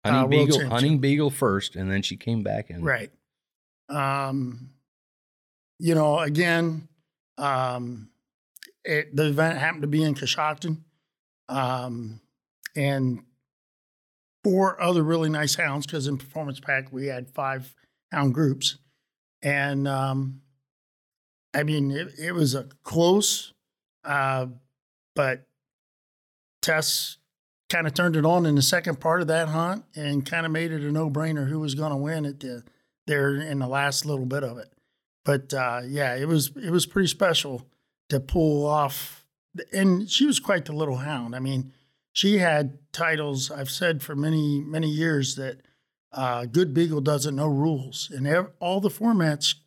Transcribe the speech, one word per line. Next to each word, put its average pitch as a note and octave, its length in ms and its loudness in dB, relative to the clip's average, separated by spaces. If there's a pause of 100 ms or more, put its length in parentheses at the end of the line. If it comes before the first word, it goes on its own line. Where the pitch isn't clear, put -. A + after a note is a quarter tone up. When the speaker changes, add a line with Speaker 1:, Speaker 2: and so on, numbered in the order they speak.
Speaker 1:
Hunting A#2+ 140 6
Speaker 2:
uh, C3 60 6
world C3+ 60 0
Speaker 1:
beagle, D3 160 6
Speaker 2:
championship. C3+ 260 2
Speaker 1:
hunting C#3 260 4
beagle C#3+ 320 2
first, G#2 440 0
and F#2+ 160 -4
then G2 120 0
she - 160 -6
came A#2 240 -2
back G2+ 260 -4
and E2+ 160 -8
Speaker 2:
Right. A2+ 260 -2 (760)
Um, C3+ 800 -4 (1080)
you E3 160 2
know, D3+ 240 4
again, E3 720 0 (500)
um, B2 720 -4 (760)
it, D3+ 320 -2
the D3+ 120 4
event D#3 300 2
happened D#3 240 -2
to D3 60 -4
be D3+ 140 2
in D3+ 120 2
Coshocton, D#3 680 -4 (680)
um, B2 720 -4 (560)
and C3+ 480 0 (1200)
four F#3+ 380 4
other F3 200 4
really D#3+ 280 2
nice D3+ 240 0
hounds, D3 320 -2
'cause C#3+ 200 -6
in C#3 120 -4
Performance C#3 420 -10
Pack C3+ 320 -4
we C3+ 140 -8
had B2+ 240 -8
five C3+ 440 -6 (360)
hound C#3+ 240 2
groups, C3+ 420 0 (640)
and, C#3 480 0
um, C3+ 540 -2 (1120)
I C#3+ 80 0
mean, D3 300 0
it, E3 260 -8
it E3 140 -6
was D3+ 220 2
a C3 100 -4 (180)
close, F3+ 680 2 (520)
uh, C3+ 420 -2 (680)
but C3 320 -2 (1120)
Tess - 580 -2 (500)
kinda E3 220 0
turned F3 260 2
it D3+ 80 4
on E3+ 220 4
in D3+ 80 4
the C#3+ 80 6
second E3 380 0
part E3 200 2
of E3 80 0
that D#3+ 200 2
hunt E3+ 360 -2 (100)
and C#3+ 320 -4
kinda E3 220 -4
made D#3+ 240 -2
it D3+ 100 -4
a D3 80 -4
no-brainer D3+ 580 -2
who D#3 120 -2
was D3 140 -4
gonna D3 220 -2
win D3+ 300 -4
at C#3 140 -8
the, B2 240 -12 (420)
there C#3 300 2
in D3 240 -4
the B2+ 80 -2
last C#3 360 -2
little C#3 220 -2
bit C#3 160 -2
of B2 160 -8
it. - 140 -18 (520)
But, C#3 300 0
uh, B2 320 -2
yeah, C3+ 300 -2
it C3+ 100 -2
was, D3+ 300 2
it A3 140 -6
was F3 160 2
pretty F#3+ 220 2
special D3+ 600 0 (400)
to C#3 120 2
pull D3 460 2
off, D3 580 -2 (480)
and G3 380 4
she - 160 4
was D4 120 4
quite F3+ 280 0
the D3+ 60 -10
little D3+ 240 -2
hound. B2+ 380 -6
I B2+ 40 -8
mean, C3 340 -2 (400)
she G3+ 260 4
had D3+ 400 2 (140)
titles. D3+ 580 -2
I've C#3 200 -8
said E3 320 -2
for D#3 120 -10
many, D3 460 0
many D#3 280 -2
years D3+ 480 0
that, C3 260 -10 (500)
uh, B2 320 -2
good C#3+ 300 2
beagle D#3 260 2
doesn't C#3+ 360 0
know D3 100 0
rules, C#3+ 640 -2
and C#3 160 -4
ev-, E3+ 320 2
all F#3 220 0
the G3 100 2
formats E3+ 640 2 (120)